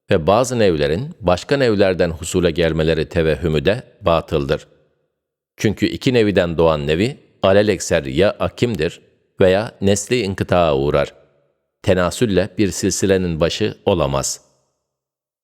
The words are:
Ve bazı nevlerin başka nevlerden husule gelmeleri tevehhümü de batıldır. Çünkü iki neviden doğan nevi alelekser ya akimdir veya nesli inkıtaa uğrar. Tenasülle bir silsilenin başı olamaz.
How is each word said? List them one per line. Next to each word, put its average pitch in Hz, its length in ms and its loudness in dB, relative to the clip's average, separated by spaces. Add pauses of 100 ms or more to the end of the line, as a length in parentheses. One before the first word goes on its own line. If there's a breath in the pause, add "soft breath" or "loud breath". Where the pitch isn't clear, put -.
(120)
Ve 85 160 0
bazı 123 320 2
nevlerin 92 600 0
başka 92 380 0
nevlerden 98 520 2
husule 85 420 -2
gelmeleri 80 580 0
tevehhümü 78 560 0
de 107 180 -2 (180)
batıldır. 78 640 -2 (880)
Çünkü - 280 -2
iki 123 280 -2
neviden 95 440 2
doğan 78 300 2
nevi 95 300 0 (260)
alelekser 95 600 2
ya 71 260 0 (100)
akimdir 87 600 -4 (400)
veya 98 300 2 (100)
nesli 104 400 0
inkıtaa 90 560 0
uğrar. 71 360 -2 (720)
Tenasülle 92 720 0
bir 98 140 0
silsilenin 92 680 0
başı 85 460 -2
olamaz. 73 560 -2 (1040)